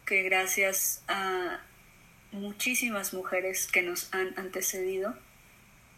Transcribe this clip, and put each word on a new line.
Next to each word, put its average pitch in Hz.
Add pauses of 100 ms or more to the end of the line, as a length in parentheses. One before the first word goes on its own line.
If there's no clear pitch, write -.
que 196
gracias 190
a 254 (680)
muchísimas 208
mujeres 185
que 190
nos 175
han 185
antecedido, 190 (800)